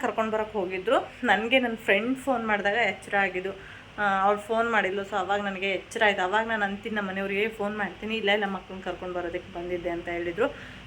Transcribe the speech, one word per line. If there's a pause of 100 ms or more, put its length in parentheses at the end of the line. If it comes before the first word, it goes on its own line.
ಕರ್ಕೊಂಡು
ಬರೋಕ್ಕೆ
ಹೋಗಿದ್ರು. (120)
ನನಗೆ
ನನ್ನ
ಫ್ರೆಂಡ್
ಫೋನ್
ಮಾಡಿದಾಗ
ಎಚ್ಚರ
ಆಗಿದ್ದು, (220)
ಆ,
ಅವ್ಳು
ಫೋನ್
ಮಾಡಿದ್ಲು.
So,
ಅವಾಗ
ನನಗೆ
ಎಚ್ಚರ
ಆಯ್ತು.
ಅವಾಗ
ನಾನು
ಅಂತೀನಿ
ನಮ್ಮ
ಮನೆಯವ್ರಿಗೆ,
"ಫೋನ್
ಮಾಡ್ತೀನಿ,
ಇಲ್ಲ
ಇಲ್ಲ,
ಮಕ್ಕಳನ್ನ
ಕರ್ಕೊಂಡು
ಬರೋದಕ್ಕೆ
ಬಂದಿದ್ದೆ"
ಅಂತ
ಹೇಳಿದ್ರು. (400)